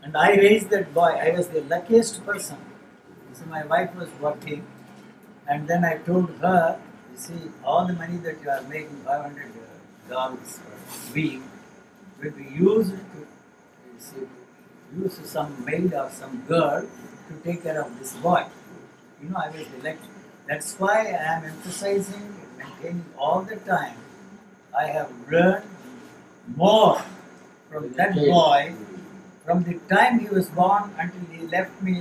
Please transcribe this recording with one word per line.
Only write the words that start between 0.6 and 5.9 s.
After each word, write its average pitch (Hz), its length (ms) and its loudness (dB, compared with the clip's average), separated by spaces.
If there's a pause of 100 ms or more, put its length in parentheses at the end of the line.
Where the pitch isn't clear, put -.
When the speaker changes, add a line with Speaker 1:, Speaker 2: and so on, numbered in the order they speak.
Speaker 1:
that 180 220 0
boy. 165 180 6 (160)
I 165 100 4
was 180 100 0
the 156 140 -2
luckiest 180 640 2
person. - 320 -6 (760)
So 165 120 -18
my 160 200 -8
wife 175 300 0
was 170 140 -10 (120)
working, 147 400 -4 (880)
and 147 220 -2
then 175 220 4